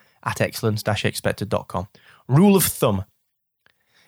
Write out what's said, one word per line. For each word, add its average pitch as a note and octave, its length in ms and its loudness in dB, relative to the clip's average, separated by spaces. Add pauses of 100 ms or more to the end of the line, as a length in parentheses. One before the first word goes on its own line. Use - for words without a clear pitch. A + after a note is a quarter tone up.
(240)
at A#2 160 -6
excellence G#2+ 420 -2
dash G#2 220 -2
expected G2+ 440 -4
dot - 200 -4
com. F#2 180 -6 (400)
Rule F#3+ 300 6
of F3 80 2
thumb. G2+ 400 0 (1040)